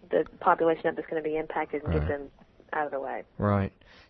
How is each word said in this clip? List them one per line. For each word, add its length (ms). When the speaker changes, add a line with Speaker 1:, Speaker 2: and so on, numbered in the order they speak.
Speaker 1:
the 140
population 480
up 80
that's 100
gonna 160
be 140
impacted 480
and 100
Speaker 2:
Right. 60
Speaker 1:
get 80
them 200
out 140
of 40
the 100
way. 220
Speaker 2:
Right. 340